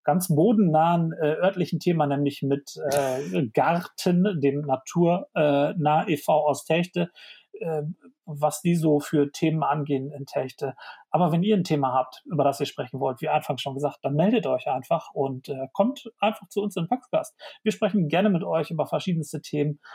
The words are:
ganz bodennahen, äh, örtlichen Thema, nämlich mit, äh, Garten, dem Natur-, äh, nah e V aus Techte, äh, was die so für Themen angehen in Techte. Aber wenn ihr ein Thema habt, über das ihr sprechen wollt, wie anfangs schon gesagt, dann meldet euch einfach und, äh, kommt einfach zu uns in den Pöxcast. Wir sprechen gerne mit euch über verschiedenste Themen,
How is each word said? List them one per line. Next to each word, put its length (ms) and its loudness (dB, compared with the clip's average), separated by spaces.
ganz 240 0
bodennahen, 840 4
äh, 220 0
örtlichen 440 -2
Thema, 260 2
nämlich 360 -2
mit, 360 -2
äh, 640 0
Garten, 880 0
dem 200 2
Natur-, 760 0
äh, 420 2
nah 280 2
e 120 0
V 300 2
aus 180 -2
Techte, 460 0
äh, 300 -4
was 300 -2
die 140 2
so 240 4
für 320 0
Themen 320 0
angehen 480 -2
in 140 -10
Techte. 500 -6
Aber 220 2
wenn 100 2
ihr 160 2
ein 60 2
Thema 300 0
habt, 320 -2
über 180 0
das 160 2
ihr 80 -2
sprechen 320 -8
wollt, 220 -4
wie 60 -4
anfangs 340 -2
schon 120 -6
gesagt, 300 -4
dann 100 -2
meldet 320 2
euch 220 -2
einfach 460 -2
und, 360 -4
äh, 240 -6
kommt 460 0
einfach 280 -2
zu 140 -4
uns 140 -4
in 80 -2
den 60 -4
Pöxcast. 460 -4
Wir 80 0
sprechen 360 0
gerne 220 2
mit 140 2
euch 260 -2
über 160 -2
verschiedenste 560 -4
Themen, 380 -2